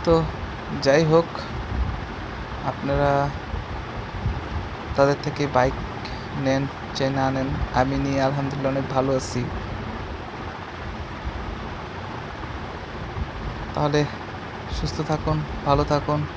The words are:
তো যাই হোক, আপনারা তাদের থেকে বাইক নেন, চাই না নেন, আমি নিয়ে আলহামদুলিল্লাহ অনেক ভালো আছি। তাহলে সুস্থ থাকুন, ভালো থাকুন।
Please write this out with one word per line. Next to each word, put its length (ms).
তো 200
যাই 240
হোক, 200
আপনারা 640
তাদের 280
থেকে 300
বাইক 200
নেন, 240
চাই 140
না 220
নেন, 160
আমি 220
নিয়ে 260
আলহামদুলিল্লাহ 500
অনেক 220
ভালো 240
আছি। 260
তাহলে 300
সুস্থ 260
থাকুন, 340
ভালো 180
থাকুন। 420